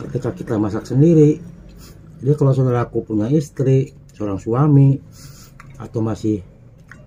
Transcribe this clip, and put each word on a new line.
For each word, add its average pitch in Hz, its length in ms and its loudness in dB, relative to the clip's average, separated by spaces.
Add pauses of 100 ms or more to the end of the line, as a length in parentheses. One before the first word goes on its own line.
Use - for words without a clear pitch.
ketika 123 320 -6
kita - 240 -6
masak 104 240 -4
sendiri. 151 560 4 (800)
Jadi 131 160 0
kalau 139 160 2
saudaraku 120 560 -2
punya 110 240 -2
istri, 135 640 0 (240)
seorang 98 240 -6
suami, 139 560 4 (800)
atau 110 240 -8
masih 107 400 -4 (640)